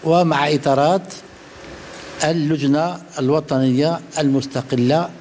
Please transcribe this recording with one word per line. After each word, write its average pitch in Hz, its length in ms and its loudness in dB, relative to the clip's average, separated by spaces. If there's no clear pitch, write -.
ومع 156 500 2
إطارات 147 600 2
اللجنة 156 720 0
الوطنية 143 840 0
المستقلة 135 920 0